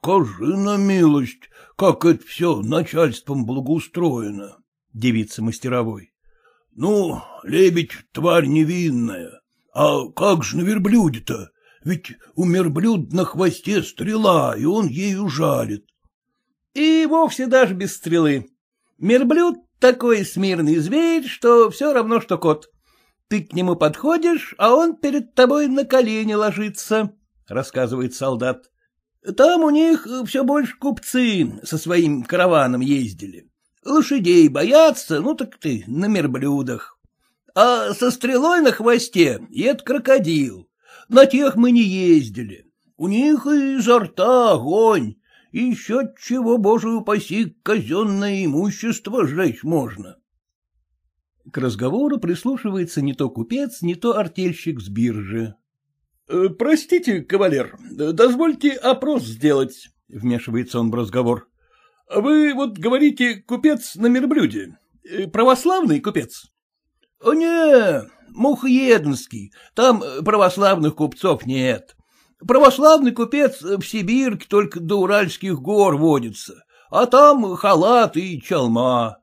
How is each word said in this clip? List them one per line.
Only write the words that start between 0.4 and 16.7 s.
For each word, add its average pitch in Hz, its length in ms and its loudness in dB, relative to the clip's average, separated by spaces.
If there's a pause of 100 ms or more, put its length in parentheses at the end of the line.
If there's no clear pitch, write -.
на 202 220 -2
милость, 165 720 0 (260)
как 175 300 2
это - 180 2
все 160 380 -4
начальством 143 800 -2
благоустроено», — 123 1120 -4 (380)
дивится 110 480 -2
мастеровой. 113 720 -6 (600)
«Ну, 190 460 -2 (220)
лебедь — 170 480 2 (220)
тварь 165 340 2
невинная, 139 960 -2 (320)
а 143 340 0
как 185 340 0
же - 140 -8
на 175 60 -2
верблюде-то? 185 880 0 (340)
Ведь - 280 -6 (220)
у 180 140 -2
верблюда 175 680 0
на - 120 0
хвосте 185 560 -4
стрела, 180 760 -2
и - 80 -6
он 196 220 -2
ею 190 420 -6
жалит». 127 560 -4 (880)